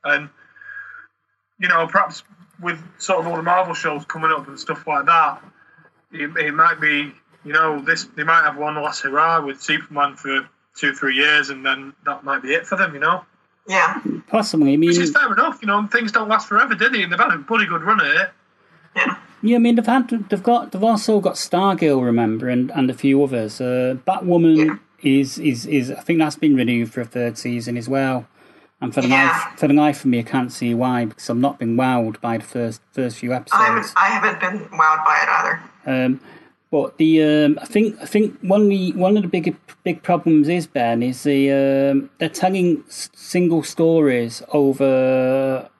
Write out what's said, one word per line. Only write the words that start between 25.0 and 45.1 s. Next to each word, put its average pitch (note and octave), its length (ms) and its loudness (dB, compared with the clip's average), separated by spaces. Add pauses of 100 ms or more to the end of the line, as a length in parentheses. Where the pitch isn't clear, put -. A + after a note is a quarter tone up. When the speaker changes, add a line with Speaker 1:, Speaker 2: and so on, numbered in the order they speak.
Speaker 3:
Is, C#3 360 2
is, B2+ 280 -2
is, C3 240 -2
I - 100 -12
think E3+ 180 0
that's D3+ 180 0
been D3 200 2
renewed A#2 360 0
for B2+ 80 -8
a A#2+ 60 -6
third A#2+ 320 -6
season A#2+ 380 -6
as A#2 120 -10
well. C3 380 -2 (540)
And - 140 -8
for - 60 0
the - 80 0
Speaker 2:
Yeah. - 180 4
Speaker 3:
life, - 320 -4
for D#3+ 100 0
the C#3 60 4
life D3+ 260 4
of - 60 -2
me, A#2+ 140 2
I - 20 -4
can't B2 300 -4
see A#2+ 220 -4
why, B2 320 0
because - 220 -12
I've A#2 80 -2
not C#3 220 0
been A#2 180 -2
wowed B2 440 0
by A2+ 180 -4
the A2 60 -10
first, A#2 360 -6 (120)
first B2 260 -4
few B2 120 -6
Speaker 2:
I B2+ 40 0
haven't, B2+ 180 -6
Speaker 3:
episodes. G#3 440 0
Speaker 2:
I F#3+ 100 4
haven't G#3+ 340 -2
been F#3 180 -4 (200)
wowed D#3 260 2
by D3+ 180 4
it D#3 60 -2
either. D#3+ 760 -4
Speaker 3:
Um, B2+ 160 0 (500)
but D3 280 -2
the, D#3+ 260 4
um, D3+ 360 4
I - 40 -14
think, G#3+ 360 0
I - 40 -14
think G#3+ 360 0
one G3+ 220 2
of G#3 60 6
the, F#3+ 240 0
one F#3+ 240 2
of G#3 60 2
the F3 60 -4
big, E3+ 280 -2 (260)
big E3+ 200 -4
problems D#3+ 460 4
is, E3+ 180 -2
Ben, A#2 360 -2
is B2+ 220 -4
the, C#3 260 2
um, C#3 680 2
they're E3 100 -4
telling F3+ 580 0
s-, - 280 -14
single E3+ 480 0
stories C#3+ 800 0 (100)
over C3 1160 0 (120)